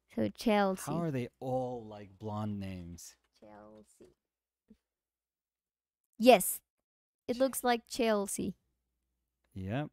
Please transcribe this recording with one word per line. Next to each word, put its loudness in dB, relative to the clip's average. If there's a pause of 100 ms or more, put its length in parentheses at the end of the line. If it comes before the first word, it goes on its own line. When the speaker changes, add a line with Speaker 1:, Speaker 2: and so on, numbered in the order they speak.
(160)
Speaker 1:
So 0
Chelsea. 0
Speaker 2:
How -2
are -2
they -4 (100)
all, -6
like, -16
blonde -4
names? -12 (240)
Speaker 1:
Chelsea. -20 (2000)
Yes. 8 (680)
It -2
Speaker 2:
Ch- -8
Speaker 1:
looks 0
like 0
Chelsea. 0 (1000)
Speaker 2:
Yep. -6